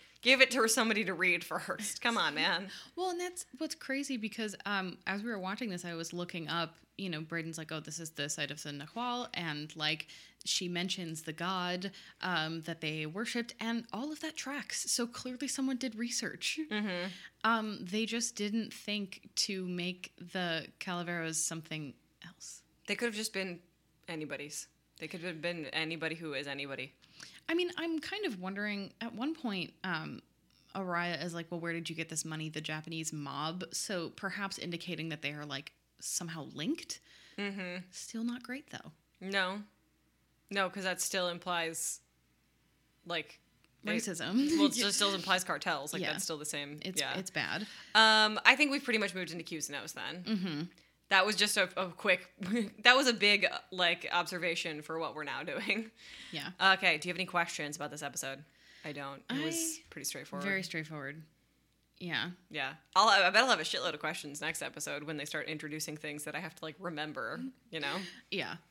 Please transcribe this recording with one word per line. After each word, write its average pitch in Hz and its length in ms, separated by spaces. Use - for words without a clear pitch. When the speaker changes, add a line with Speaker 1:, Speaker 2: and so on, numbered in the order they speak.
Speaker 1:
give 254 180
it 262 120
to 233 180
somebody 220 340
to 185 100
read 175 300
first. - 580
Come 233 160
on, 160 160
man. 170 360
Speaker 2:
Well, 370 140
and 349 100
that's 359 260
what's 311 180
crazy 269 400
because, 214 400
um, 196 400
as 202 160
we 226 80
were 226 80
watching 196 320
this, 175 140
I 175 120
was 165 180
looking 175 340
up, 165 280
you 190 140
know, 156 100
Brayden's 160 380
like, 156 120
"Oh, 160 80
this 156 200
is 160 100
the 147 180
site 147 220
of 151 140
the 151 80
Nahual," 233 640
and, 151 400
like, 156 320
she - 220
mentions 175 540
the 160 120
god, 180 580
um, 165 420
that 165 180
they 156 240
worshipped, 233 540
and 233 340
all 269 180
of 302 100
that 311 140
tracks. - 540
So 240 160
clearly 254 420
someone 262 300
did 240 160
research. 233 680
Speaker 1:
Mm-hmm. 196 380
Speaker 2:
Um, 220 420
they 214 220
just 226 280
didn't 208 380
think 208 600
to 190 320
make 180 440
the 170 320
Calaveras 170 580
something 156 560
else. - 380
Speaker 1:
They 202 80
could 240 100
have 226 100
just 220 180
been 190 260
anybody's. 151 580
They 156 80
could 170 140
have 165 220
been 170 240
anybody 160 480
who 165 180
is 139 140
anybody. 139 460
Speaker 2:
I 320 60
mean, 349 240
I'm 330 220
kind 415 260
of 220 160
wondering, 202 500
at 233 120
one 269 220
point, 190 360
um, 156 380
Araya 175 480
is 170 120
like, 170 160
"Well, 175 80
where 170 140
did 165 180
you 160 40
get 160 140
this 156 160
money?" 160 240
The 156 100
Japanese 156 540
mob. 151 580
So 175 440
perhaps 190 420
indicating 170 520
that 151 120
they 143 120
are, 147 120
like, 139 260
somehow 160 540
linked. 190 460
Speaker 1:
Mm-hmm. 196 380
Speaker 2:
Still - 340
not 240 200
great, 269 260
though. - 220
Speaker 1:
No. 196 420
No, 196 180
'cause 190 140
that 180 180
still 180 280
implies, 175 720
like, 170 340
they 208 140
Speaker 2:
Racism. 220 600
Speaker 1:
Well, 294 100
it - 80
Speaker 2:
<laughs> - 20
Yeah. 233 80
Speaker 1:
just 202 120
still 202 160
implies 185 300
cartels. 151 500
Like, 180 80
Speaker 2:
Yeah. 156 100
Speaker 1:
that's 185 120
still 160 140
the 147 80
same. 147 380
Speaker 2:
It's, 185 160
Speaker 1:
Yeah. 135 180
Speaker 2:
it's 185 140
bad. 131 320
Speaker 1:
Um, 214 500
I 247 100
think 285 160
we've 277 120
pretty 220 160
much 196 160
moved 180 160
into 165 120
Q's 156 260
and 143 80
O's 113 160
then. 160 300
Speaker 2:
Mm-hmm. 180 380
Speaker 1:
That 190 160
was 208 120
just 202 180
a, 190 140
a 185 100
quick, 185 400
<laughs> 208 440
that 247 140
was 269 100
a 240 60
big, 202 340
like, 175 400
observation 170 720
for 160 180
what 151 160
we're 151 80
now 135 200
doing. 214 460
Speaker 2:
Yeah. 156 180
Speaker 1:
Okay. 185 240
Do 160 100
you 180 60
have 165 40
any 185 80
questions 170 520
about 147 140
this 151 120
episode? 135 400
I 151 80
don't. 139 380
It 277 140
was 330 120
Speaker 2:
I 330 340
Speaker 1:
pretty 139 160
straightforward. 143 400
Speaker 2:
Very 196 180
straightforward. 156 580
Yeah. 165 300
Speaker 1:
Yeah. 143 220
I'll, 202 120
I 196 240
bet 214 120
I'll 262 60
have 208 100
a 156 40
shitload 156 300
of 147 60
questions 151 420
next 156 200
episode 147 420
when 151 140
they 143 80
start 147 220
introducing 156 500
things 151 280
that 151 100
I 151 40
have 165 160
to, - 100
like, 156 140
remember, 151 600
you 160 80
know? 143 160
Speaker 2:
Yeah. 151 260